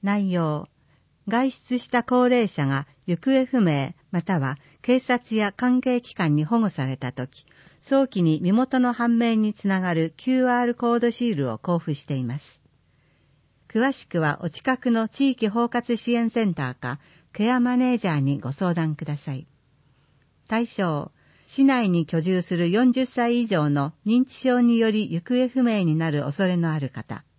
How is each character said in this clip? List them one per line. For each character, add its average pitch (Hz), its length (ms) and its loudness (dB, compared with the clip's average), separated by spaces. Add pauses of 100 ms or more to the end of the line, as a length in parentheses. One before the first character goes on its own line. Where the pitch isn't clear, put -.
内 202 260 0
容、 165 380 -2 (600)
外 247 200 0
出 247 300 -6
し - 100 -18
た 240 140 0
高 247 240 2
齢 240 220 2
者 143 160 -2
が 135 200 0 (220)
行 170 180 -2
方 262 200 4
不 254 160 0
明 151 320 2 (180)
ま 175 120 -2
た 185 160 -2
は 135 180 -4 (240)
警 254 180 2
察 240 380 -2
や 208 160 0
関 247 260 0
係 247 220 0
機 - 140 -18
関 151 200 2
に 151 80 2
保 226 160 0
護 220 80 2
さ 156 180 -4
れ 131 120 -4
た 123 160 -8
と 127 140 -8
き、 - 180 -20 (340)
早 269 280 2
期 196 160 -2
に 156 180 2
身 175 100 0
元 254 300 2
の 247 100 2
判 240 260 0
明 233 180 2
に 214 180 0
つ - 160 -4
な 190 100 2
が 185 140 -2
る 160 240 0
キ - 140 -4
ュ 254 160 2
ー 247 120 2
ア - 20 0
ー 247 40 0
ル 240 100 -2
コ 240 160 -2
ー 240 80 2
ド 233 120 2
シ 240 200 -2
ー 196 60 -2
ル 135 160 -2
を 107 100 -12
交 175 160 0
付 160 140 -6
し - 100 -10
て 147 120 -6
い 131 100 -4
ま 123 140 -6
す。 - 220 -20 (1080)
詳 254 220 0
し - 160 -10
く 175 120 -2
は 156 220 0
お 175 80 -6
近 254 280 -4
く 247 120 -4
の 226 180 2
地 277 240 0
域 233 160 -2
包 226 180 0
括 240 300 -2
支 233 160 -4
援 233 200 0
セ 233 120 0
ン 185 120 0
タ 131 160 -6
ー - 80 -14
か、 131 200 -6 (340)
ケ 220 200 0
ア 254 60 2
マ 247 180 2
ネ 254 160 2
ー 240 60 0
ジ - 80 -4
ャ 160 80 0
ー 147 40 2
に 139 200 0
ご 123 120 -8
相 175 220 -2
談 160 220 -2
く 147 100 -10
だ 147 100 -6
さ 143 200 -10
い。 131 100 -12 (1000)
対 226 180 -2
象、 165 460 -4 (340)
市 - 180 0
内 254 240 4
に 170 200 2
居 165 120 -2
住 180 220 0
す 175 160 -4
る 170 140 2
四 240 200 4
十 254 140 0
歳 240 380 0
以 - 20 -2
上 160 240 0
の 143 240 -2 (140)
認 240 180 4
知 - 80 -20
症 247 280 0
に 240 180 4
よ 226 100 2
り 208 240 -2
行 170 160 -4
方 254 180 2
不 254 140 -2
明 226 220 2
に 156 120 2
な 165 140 0
る 147 140 -2
恐 143 240 -2
れ 180 100 0
の 170 160 0
あ 156 60 -2
る 135 100 -6
方。 - 340 -12 (160)